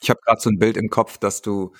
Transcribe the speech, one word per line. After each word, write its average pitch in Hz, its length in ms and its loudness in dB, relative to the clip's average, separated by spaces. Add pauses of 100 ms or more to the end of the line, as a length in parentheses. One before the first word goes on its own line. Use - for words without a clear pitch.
Ich - 80 -2
hab - 120 -2
grad 113 200 2
so 117 80 0
ein 104 80 2
Bild 107 200 2
im 107 120 -4
Kopf, - 280 -2
dass 101 240 -4
du, 98 380 -4